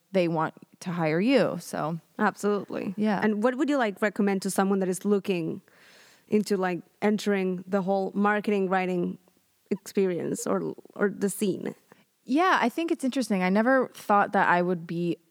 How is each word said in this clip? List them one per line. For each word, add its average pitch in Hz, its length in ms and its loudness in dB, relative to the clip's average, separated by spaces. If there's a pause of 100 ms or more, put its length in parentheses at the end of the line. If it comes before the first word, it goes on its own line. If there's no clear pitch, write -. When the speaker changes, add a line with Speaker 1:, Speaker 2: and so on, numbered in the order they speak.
(120)
Speaker 1:
they 180 160 2
want 160 260 -2 (260)
to 180 120 -8
hire 165 300 0
you. 226 380 2
So 165 400 -6 (200)
Speaker 2:
Absolutely. 202 800 -2
Speaker 1:
Yeah. 208 260 0
Speaker 2:
And 208 200 0
what 254 120 2
would 269 140 -2
you, 285 80 2
like, 214 240 -2
recommend 202 420 0
to 196 60 -4
someone 196 300 2
that 185 100 0
is 180 160 -4
looking 185 560 0 (680)
into, 208 300 0
like, 180 240 -2 (200)
entering 196 640 0
the 196 140 0
whole 190 340 0
marketing 202 540 2
writing 185 480 -2 (540)
experience 180 760 -2
or, 175 260 -2 (220)
or 202 140 0
the 196 200 -4
scene? - 460 -4 (500)
Speaker 1:
Yeah, 311 360 2
I 233 80 2
think 330 220 -2
it's 294 120 -4
interesting. 220 400 0
I 185 60 2
never 233 440 4
thought 202 400 2
that 196 140 4
I 175 140 4
would 175 260 -2
be 170 300 -2 (140)